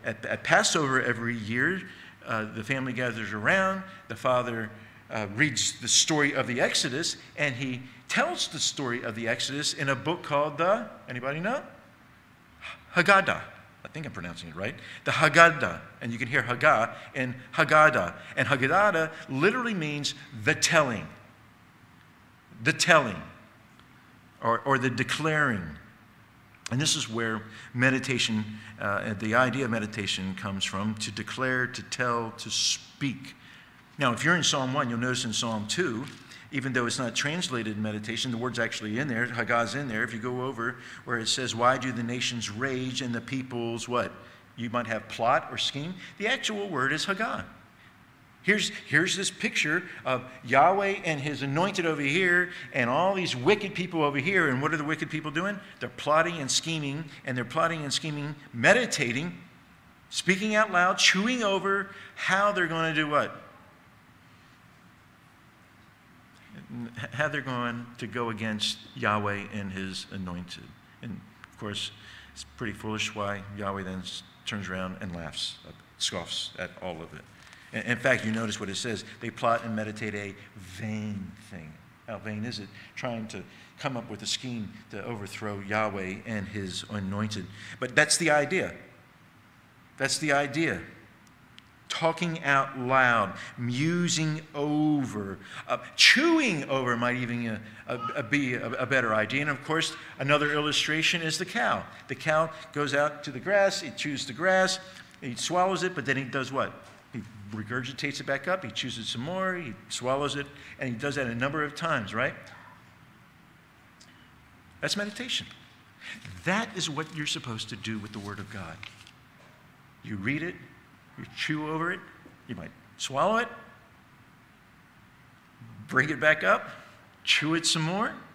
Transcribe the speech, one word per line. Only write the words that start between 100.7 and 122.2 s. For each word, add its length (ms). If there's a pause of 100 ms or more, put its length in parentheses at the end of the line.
is 160
the 80
cow. 380 (240)
The 80
cow 340 (220)
goes 240
out 300
to 60
the 80
grass, 440
it 120
chews 300
the 80
grass, 460 (420)
he 140
swallows 480
it, 100
but 100
then 140
he 60
does 280
what? 220 (380)
He 100 (300)
regurgitates 680
it 60
back 220
up, 180
he 60
chews 260
it 80
some 160
more, 320
he 200 (160)
swallows 460
it, 120 (320)
and 100
he 60
does 200
that 120
a 80
number 280
of 120
times, 360
right? 220 (2500)
That's 160
meditation. 480 (1000)
That 300
is 140
what 260
you're 120
supposed 420
to 60
do 240
with 140
the 60
Word 200
of 120
God. 260 (1300)
You 120
read 260
it, 140 (600)
you 100 (120)
chew 320
over 220
it, 80 (480)